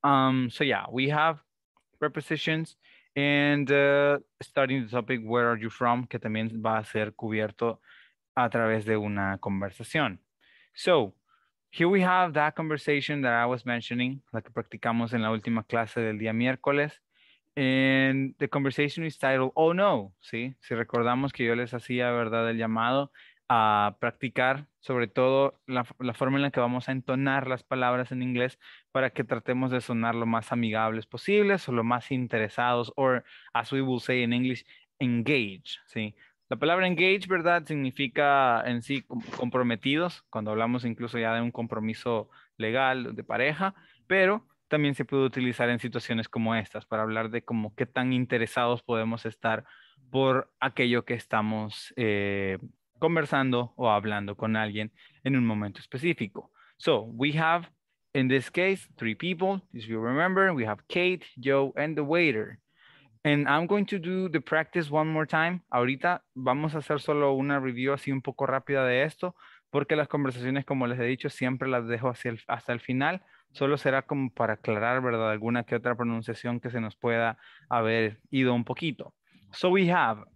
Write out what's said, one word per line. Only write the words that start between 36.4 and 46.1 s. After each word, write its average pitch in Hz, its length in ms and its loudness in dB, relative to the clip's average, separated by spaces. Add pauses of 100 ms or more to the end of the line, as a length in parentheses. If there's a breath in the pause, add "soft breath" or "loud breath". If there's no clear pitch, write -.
La 123 80 -2
palabra 170 300 2
engage, 185 420 2
¿verdad? 170 380 2
Significa 139 960 2
en 120 180 -2
sí 139 200 -4
com-, 120 180 -10 (160)
comprometidos, 127 960 0
cuando 107 220 -4
hablamos 117 320 0
incluso 117 340 -4
ya 113 160 0
de 117 60 0
un 120 100 -2
compromiso 110 800 -4 (260 soft breath)
legal, 120 600 -2
de 113 80 -10
pareja, 151 500 -2 (320 soft breath)
pero 190 400 4 (220)
también 147 260 2
se 135 100 -4
puede 135 200 2
utilizar 123 440 0
en 120 120 0
situaciones 113 480 -4